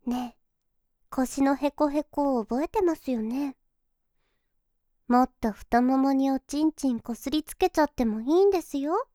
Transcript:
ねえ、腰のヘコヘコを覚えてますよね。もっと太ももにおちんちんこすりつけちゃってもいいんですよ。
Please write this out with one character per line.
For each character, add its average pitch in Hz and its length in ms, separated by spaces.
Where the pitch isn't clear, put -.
ね 247 320
え、 - 40
腰 262 340
の 277 120
ヘ 285 160
コ 302 180
ヘ 294 160
コ 277 320
を 214 80
覚 254 180
え 349 60
て 440 120
ま 339 140
す - 160
よ 233 100
ね。 262 360
も 247 160
っ - 80
と 220 100
太 240 300
も 262 160
も 269 160
に 269 180
お 262 80
ち 294 240
ん 311 80
ち 269 200
ん 233 100
こ 240 140
す - 140
り 311 140
つ - 140
け 370 120
ち 349 100
ゃ 302 40
っ 294 100
て 247 120
も 220 160
い 233 60
い 359 180
ん 403 40
で 370 120
す - 160
よ。 330 380